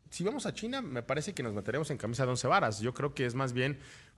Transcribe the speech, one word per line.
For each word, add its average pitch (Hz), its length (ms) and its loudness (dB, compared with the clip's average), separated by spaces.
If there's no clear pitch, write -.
si - 120 -6
vamos 226 240 0
a 170 80 -2
China, 254 260 -4
me 131 220 -4
parece 147 320 -2
que 143 80 -4
nos 117 100 -2
meteremos 110 380 -2
en 131 80 -2
camisa 117 260 0
de 123 60 4
once 123 160 2
varas. 135 320 4
Yo 117 160 0
creo 135 180 0
que 131 140 0
es 117 80 -2
más 131 180 0
bien 131 280 2